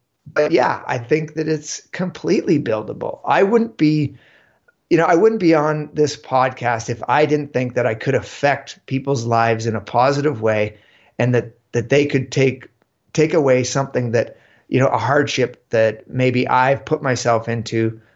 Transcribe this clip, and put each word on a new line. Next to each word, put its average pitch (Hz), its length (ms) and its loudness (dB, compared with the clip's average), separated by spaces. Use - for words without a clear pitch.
but 151 260 -2
yeah, - 360 0
I 131 120 -4
think 147 340 -2
that 156 160 -4
it's 151 380 -6
completely 170 720 -2
buildable. - 680 -6
I 165 180 2
wouldn't 226 340 0
be, 151 380 0
you 175 80 4
know, 165 80 4
I 175 100 4
wouldn't 220 260 2
be 165 140 4
on 151 380 0
this 151 220 0
podcast 123 760 -2
if 117 180 -6
I 147 180 2
didn't 147 280 -2
think 123 200 -2
that 123 140 0
I 113 80 -2
could 131 200 -2
affect - 680 -4
people's 131 400 -4
lives 113 400 2
in 113 100 -2
a 101 60 -6
positive 139 600 0
way, 107 360 0
and 123 160 2
that, 117 220 -2
that 120 180 -4
they 147 160 4
could 139 260 -2
take, 135 380 0
take 156 200 2
away 131 300 4
something 127 480 -2
that, 113 260 -2
you - 120 2
know, 131 80 4
a 120 100 0
hardship 127 720 -2
that 110 400 0
maybe 127 380 0
I've 127 380 2
put 151 160 -2
myself 120 460 0
into 113 520 -2